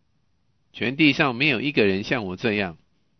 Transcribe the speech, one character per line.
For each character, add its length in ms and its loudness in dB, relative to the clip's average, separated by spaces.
全 220 -4
地 160 4
上 220 0
没 140 0
有 120 0
一 120 -4
个 140 4
人 180 0
像 220 -4
我 100 -8
这 180 -2
样， 240 -2